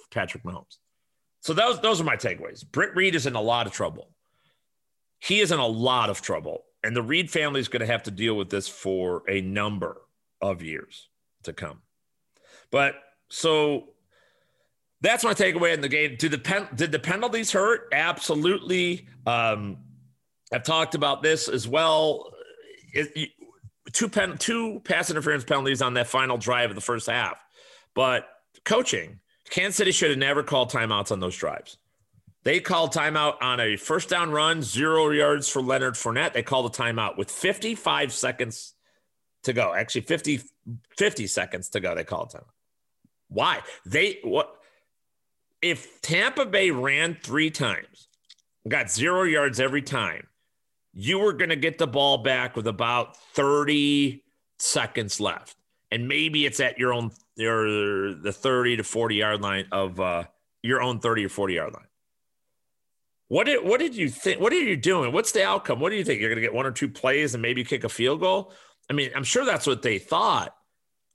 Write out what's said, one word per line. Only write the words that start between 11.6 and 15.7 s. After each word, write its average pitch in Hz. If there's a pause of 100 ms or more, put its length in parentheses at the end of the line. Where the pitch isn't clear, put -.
But 139 (340)
so 151 (1080)
that's 226
my 214
takeaway 170